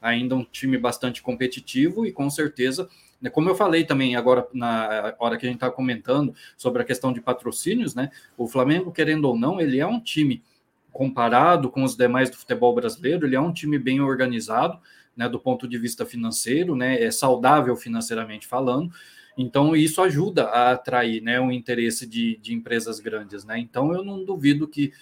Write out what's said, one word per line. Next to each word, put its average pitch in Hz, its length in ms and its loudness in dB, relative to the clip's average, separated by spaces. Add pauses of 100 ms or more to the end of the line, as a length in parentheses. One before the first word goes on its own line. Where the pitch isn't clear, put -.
ainda 120 340 -2
um 127 80 0
time 131 360 -2
bastante 120 440 -4
competitivo 131 840 -2
e 190 40 -4
com 139 200 -4
certeza, 147 580 -2 (320)
né, 127 80 -8
como 160 220 2
eu 175 40 2
falei 170 300 4
também 135 320 0
agora 123 360 4
na 113 680 -2
hora 117 180 0
que 120 100 -6
a - 20 -2
gente 123 120 -4
tá 127 100 0
comentando 127 640 0 (220)
sobre 123 240 0
a 117 40 -2
questão 127 280 -2
de 117 80 -6
patrocínios, 147 760 -4
né, 131 160 -4 (260)
o 117 120 -4
Flamengo, 156 420 0
querendo 156 360 0
ou 120 100 2
não, 156 240 0
ele 135 180 0
é 156 80 0
um 233 140 -2
time 147 420 0 (480)
comparado 131 800 4
com 135 160 -2
os 120 100 0
demais 123 360 4
do - 80 -16
futebol 120 360 2
brasileiro, 123 520 -2
ele 131 100 2
é 135 40 2
um 165 120 0
time 147 260 -2
bem 131 220 0
organizado, 127 800 0 (340)
né, 120 140 -4
do 120 100 -4
ponto 127 300 -4
de 120 100 -6
vista 120 280 -4
financeiro, 123 680 -2
né, 127 280 0
é 110 80 2
saudável 131 680 4
financeiramente 113 680 -6
falando, 131 440 -2 (460)
então 139 400 2
isso 156 240 2
ajuda 170 460 2
a 120 260 4
atrair, 123 480 0
né, 120 180 0
o 127 140 0
interesse 120 540 -2
de, 113 320 -4
de 117 160 -8
empresas 113 460 -4
grandes, 104 440 -10
né? 110 140 -8
Então 127 360 -2
eu 190 80 -4
não 196 220 -10
duvido 147 420 0
que 143 360 -4